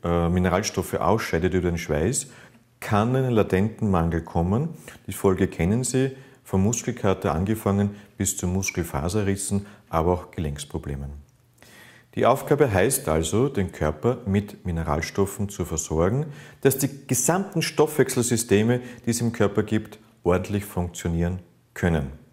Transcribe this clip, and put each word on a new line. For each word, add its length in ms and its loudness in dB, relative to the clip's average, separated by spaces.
äh, 240 2
Mineralstoffe 680 0
ausscheidet 580 0
über 160 2
den 80 -2
Schweiß, 500 -2
kann 340 0
einen 160 0
latenten 580 2
Mangel 320 2
kommen. 480 0
Die 60 -10
Folge 340 2
kennen 380 0
Sie, 260 0
vom 200 0
Muskelkater 720 0
angefangen 580 0
bis 180 -2
zu 120 -6
Muskelfaserrissen, 1160 -2
aber 220 2
auch 200 -2
Gelenksproblemen. 800 -8
Die 100 2
Aufgabe 460 4
heißt 360 2
also, 400 2
den 240 -2
Körper 540 0
mit 400 -2
Mineralstoffen 840 -2
zu 160 -8
versorgen, 600 0
dass 180 4
die 300 -6
gesamten 540 0
Stoffwechselsysteme, 1200 2
die 60 0
es 100 0
im 100 0
Körper 320 0
gibt, 360 -2
ordentlich 400 0
funktionieren 720 -2
können. 380 0